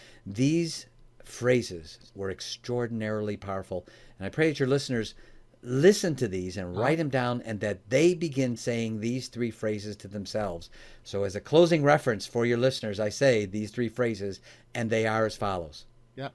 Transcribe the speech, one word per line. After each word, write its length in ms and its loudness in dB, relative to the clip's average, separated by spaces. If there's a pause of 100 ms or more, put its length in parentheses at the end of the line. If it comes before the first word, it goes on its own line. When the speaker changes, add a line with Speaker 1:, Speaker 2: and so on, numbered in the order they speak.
(260)
Speaker 1:
these 640 0 (360)
phrases 760 -2 (160)
were 160 -4
extraordinarily 1080 -4
powerful. 480 -6 (320)
And 80 -6
I 40 -4
pray 180 2
that 120 0
your 100 2
listeners 440 -2 (540)
listen 480 6
to 120 0
these 300 -4
and 200 -6
write 220 2
them 100 -2
down, 320 0
and 180 -6
that 300 -4
they 240 6
begin 420 -2
saying 440 -2
these 300 -4
three 200 -4
phrases 460 -4
to 120 -16
themselves. 640 -6 (340)
So 200 -4
as 120 -2
a 60 -6
closing 400 6
reference 460 2
for 180 0
your 140 2
listeners, 400 0
I 100 0
say 360 4
these 260 -6
three 180 -2
phrases, 520 -4 (340)
and 160 -2
they 160 4
are 180 2
as 100 -2
follows. 500 -4 (300)
Speaker 2:
Yeah. 200 -8